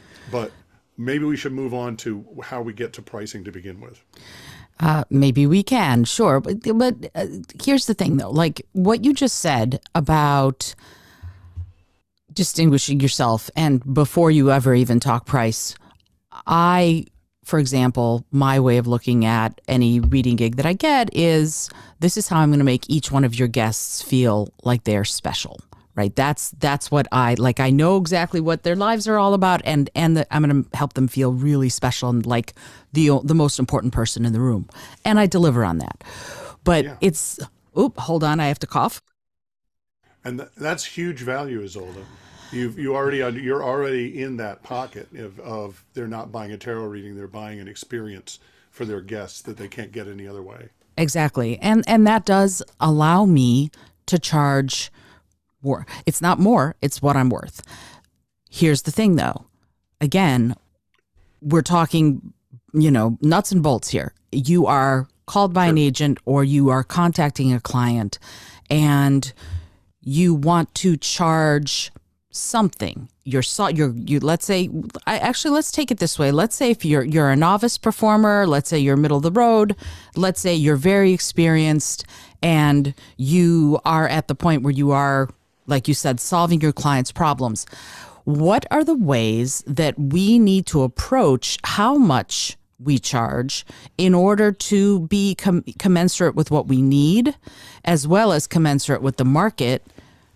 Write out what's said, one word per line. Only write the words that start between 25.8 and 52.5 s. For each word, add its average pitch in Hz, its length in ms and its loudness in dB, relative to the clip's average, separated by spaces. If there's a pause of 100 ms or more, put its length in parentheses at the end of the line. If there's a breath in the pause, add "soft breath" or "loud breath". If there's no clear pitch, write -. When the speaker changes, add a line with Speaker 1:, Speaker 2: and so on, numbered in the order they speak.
Speaker 2:
right? 101 200 -2
That's, 143 440 -2
that's 143 320 -4
what 143 220 0
I, 123 220 2
like, 120 260 0
I 131 100 0
know 156 260 2
exactly 175 440 -2
what 160 240 -4
their 175 120 -2
lives 214 320 -2
are 220 80 0
all 202 160 2
about, 185 320 2
and, 143 300 0
and 165 220 2
the, 151 180 -2
I'm 151 80 2
gonna 143 220 2 (100)
help 143 200 -6
them 131 140 0
feel 131 240 -2
really 135 360 0
special 127 420 -2
and 117 160 0
like 117 260 -2 (400 loud breath)
the, 147 300 2
the 156 120 0
most 151 260 2
important 123 340 -2
person 117 320 -2
in 117 60 0
the 110 80 0
room. 123 280 -2 (360 loud breath)
And 214 140 2
I 208 80 4
deliver 156 380 2
on 85 140 -2
that. - 240 -12 (640 loud breath)
But 165 200 2
Speaker 1:
Yeah. 143 160 -14
Speaker 2:
it's, - 380 -2 (400)
oop, 233 180 0
hold 165 280 -4
on, 151 160 0
I 147 80 0
have 143 100 -4
to - 80 -12
cough. 147 340 -4 (1200)
Speaker 1:
And 123 160 -10
th-, - 160 -18
that's 151 280 -8
huge 170 360 -8
value, 127 420 -8
Isolde. 95 420 -16 (480)
You've, 123 260 -8
you 135 160 -4
already, 139 240 -4 (220)
you're 139 240 -4
already 131 580 -6
in 131 140 -10
that 107 260 -12
pocket 123 540 -14
of, 101 240 -18
of 104 440 -14 (100)
they're 120 120 -10
not 113 240 -12
buying 107 220 -14
a 107 40 -14
tarot 113 280 -10
reading, 104 320 -14
they're 98 100 -16
buying 107 320 -16
an 95 80 -18
experience 104 720 -14 (320 soft breath)
for - 140 -14
their 104 160 -8
guests 101 420 -14
that 110 140 -16
they 101 100 -16
can't 101 240 -14
get 104 160 -14
any 98 220 -18
other 101 140 -18
way. 92 260 -20 (280)
Speaker 2:
Exactly. 143 640 -2
And, 220 300 2
and 220 180 4
that 214 180 2
does 196 380 0 (160)